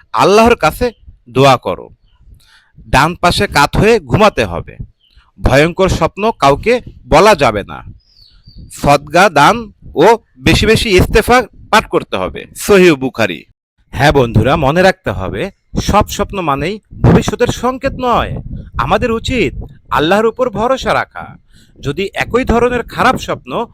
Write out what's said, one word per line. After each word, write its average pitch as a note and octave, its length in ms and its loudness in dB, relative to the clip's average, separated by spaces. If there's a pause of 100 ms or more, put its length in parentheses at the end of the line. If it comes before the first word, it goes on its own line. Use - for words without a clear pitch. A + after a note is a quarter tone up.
(140)
আল্লাহর G#3 420 4
কাছে A3 360 -2 (380)
দোয়া C3 280 4
করো। C2 320 -8 (1000)
ডান C#3+ 260 2
পাশে F3 320 0
কাত D3 300 0
হয়ে G#3+ 220 2
ঘুমাতে C#3+ 460 2
হবে। E2+ 320 -10 (640)
ভয়ঙ্কর D#3+ 480 2
স্বপ্ন F#3+ 420 -2
কাউকে F3+ 500 0 (260)
বলা F3+ 280 4
যাবে A2+ 280 0
না। C#2+ 200 -16 (880)
সদগা D3 580 0
দান F#3+ 420 2 (240)
ও G#3 220 4 (220)
বেশি D#3 260 0
বেশি A3 240 0
ইস্তেগফার A3 540 2 (280)
পাঠ G#3+ 160 0
করতে C3+ 300 -4
হবে। - 280 -8 (100)
সহিহ F#3 400 4
বুখারী। A2 480 -4 (480)
হ্যাঁ C#3+ 200 2
বন্ধুরা, A#2+ 440 2
মনে D#3+ 260 0
রাখতে F#3 280 0
হবে F#2+ 420 -6 (300)
সব G#3 260 0
স্বপ্ন G3 340 -8
মানেই D#3 380 -4 (220)
ভবিষ্যতের G3 460 2
সংকেত B3+ 540 -6
নয়। F#3 340 -2 (420)
আমাদের G#3 340 -2
উচিত A3+ 420 -4 (360)
আল্লাহর E3+ 360 0
উপর A#3+ 240 -2
ভরসা A3 440 -4
রাখা। F2 440 -8 (420)
যদি C#3+ 340 -6
একই A3+ 320 -2
ধরনের A#3+ 380 0
খারাপ A3+ 320 -2
স্বপ্ন D#3+ 580 -8